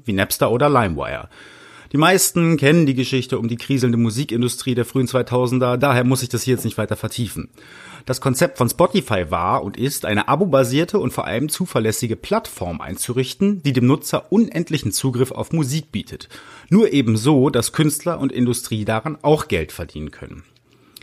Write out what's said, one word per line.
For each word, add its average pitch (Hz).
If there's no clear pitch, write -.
wie 107
Napster 101
oder 127
LimeWire. 82
Die 139
meisten 165
kennen 151
die 131
Geschichte 127
um 113
die 117
kriselnde 120
Musikindustrie 120
der 117
frühen 131
zweitausender, 123
daher 127
muss 127
ich 120
das 117
hier 127
jetzt 120
nicht 113
weiter 107
vertiefen. -
Das 123
Konzept -
von 120
Spotify 110
war 92
und 101
ist, 135
eine 104
abobasierte 143
und 127
vor -
allem 123
zuverlässige 113
Plattform 90
einzurichten, 131
die 143
dem 123
Nutzer -
unendlichen 165
Zugriff 127
auf -
Musik 151
bietet. -
Nur 214
eben 113
so, 135
dass 120
Künstler 156
und 135
Industrie 117
daran 113
auch 151
Geld 82
verdienen 76
können. -